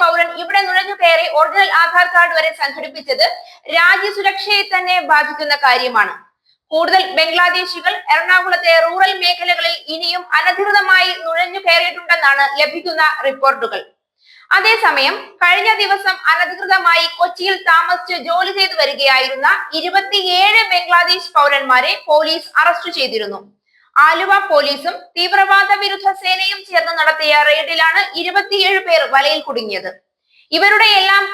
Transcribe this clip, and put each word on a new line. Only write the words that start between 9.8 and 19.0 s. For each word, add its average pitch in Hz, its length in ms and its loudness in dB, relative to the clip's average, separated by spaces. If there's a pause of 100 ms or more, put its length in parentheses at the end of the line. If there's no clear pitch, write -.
ഇനിയും 349 260 -6 (160)
അനധികൃതമായി 370 720 2 (140)
നുഴഞ്ഞു 359 420 -4
കയറിയിട്ടുണ്ടെന്നാണ് 339 800 2 (140)
ലഭിക്കുന്ന 320 420 -2 (240)
റിപ്പോർട്ടുകൾ. 262 560 -2 (760)
അതേസമയം 381 580 2 (280)
കഴിഞ്ഞ 370 280 2 (100)
ദിവസം 392 360 -2 (160)
അനധികൃതമായി 349 720 0 (120)
കൊച്ചിയിൽ 349 360 -2 (140)
താമസിച്ച് 349 480 0 (100)
ജോലി 359 320 -2
ചെയ്തു 381 220 -2
വരികയായിരുന്ന 269 680 0 (300)